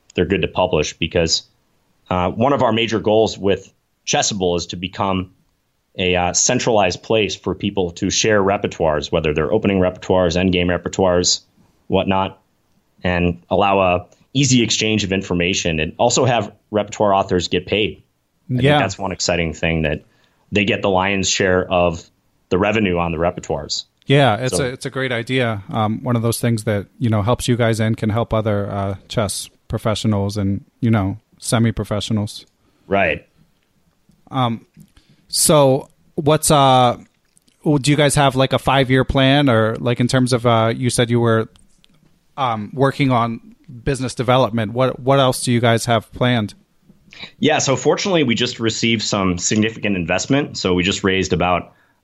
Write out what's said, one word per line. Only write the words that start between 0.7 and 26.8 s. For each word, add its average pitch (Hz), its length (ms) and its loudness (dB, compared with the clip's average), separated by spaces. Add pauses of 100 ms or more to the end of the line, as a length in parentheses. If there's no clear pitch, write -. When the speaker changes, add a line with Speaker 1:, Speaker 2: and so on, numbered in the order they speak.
Speaker 1:
because, 82 500 -2 (680)
uh, 90 200 0
one 120 220 0
of 135 100 0
our 120 120 2
major 113 260 0
goals 107 380 2
with 95 340 -2 (340)
Chessable 95 520 0
is 85 100 -6
to - 80 -12
become 92 560 -4 (680)
a, 90 180 0
uh, 87 180 0
centralized 107 680 0
place 110 320 0
for 92 200 -6
people 98 360 -4
to 95 180 -4
share 107 320 2
repertoires, 90 680 0
whether 80 220 0
they're 78 200 0
opening 101 260 2
repertoires, 90 560 0
endgame 90 320 2
repertoires, 90 720 0 (460)
whatnot, 95 540 -2 (640)
and 87 460 0
allow 98 300 2
a 92 260 2 (280)
easy 131 300 2
exchange 110 400 0
of 95 100 -4
information, 90 640 -2
and 78 180 -4
also 123 280 2
have 117 260 0 (200)
repertoire 104 420 0
authors 95 340 0
get 90 180 -4
paid. 98 360 -2 (480)
I 127 60 -2
Speaker 2:
Yeah. 120 60 -2
Speaker 1:
think 143 220 2
that's 95 140 -4
one 95 140 -6
exciting 85 420 -2
thing, 82 300 0
that 76 200 -4 (480)
they 101 140 2
get 101 160 -2
the 104 80 0
lion's 95 400 0
share 92 420 2
of 87 380 0 (400)
the 92 80 2
revenue 101 400 0
on 85 140 -2
the 80 60 -6
repertoires. 80 680 -4 (200)
Speaker 2:
Yeah, 135 300 2
it's 123 220 -4
Speaker 1:
So 147 80 -2
Speaker 2:
a, - 20 -4
it's 127 180 -10
a 139 40 -8
great 131 240 -4
idea. 117 560 -2
Um, 110 340 -2
one 123 140 0
of 113 60 -2
those 117 180 -2
things 117 240 -2
that, 101 220 -2 (120)